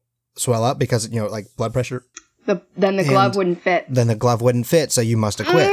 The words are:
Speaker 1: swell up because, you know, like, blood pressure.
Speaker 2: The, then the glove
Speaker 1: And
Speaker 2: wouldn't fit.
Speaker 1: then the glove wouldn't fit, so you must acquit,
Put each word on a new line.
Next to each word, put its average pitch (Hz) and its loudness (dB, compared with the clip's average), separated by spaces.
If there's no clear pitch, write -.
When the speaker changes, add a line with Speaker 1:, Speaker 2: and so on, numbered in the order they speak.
Speaker 1:
swell 113 0
up 135 0
because, 113 -2
you 113 -4
know, 107 -2
like, 104 -8
blood 113 -4
pressure. 127 -4
Speaker 2:
The, 202 0
then 196 0
the 190 0
glove 196 4
Speaker 1:
And 190 -4
Speaker 2:
wouldn't 180 -2
fit. 175 -2
Speaker 1:
then 123 2
the 113 2
glove 117 0
wouldn't 120 0
fit, 156 2
so 123 2
you 113 0
must 107 0
acquit, 349 2